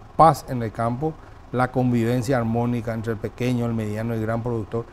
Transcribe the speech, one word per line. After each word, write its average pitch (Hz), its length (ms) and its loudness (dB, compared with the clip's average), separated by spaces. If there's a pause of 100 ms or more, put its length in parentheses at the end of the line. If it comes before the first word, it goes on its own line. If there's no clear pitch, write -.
(160)
paz 156 320 6
en 123 140 -4
el 110 100 -4
campo, 123 400 -2 (400)
la 123 180 2
convivencia 123 680 2
armónica 117 560 0
entre 113 180 -4
el 104 60 -6
pequeño, 120 480 -2
el 117 80 -2
mediano 110 400 -2
y 113 40 -2
el 110 40 -2
gran 113 200 -2
productor 117 500 -4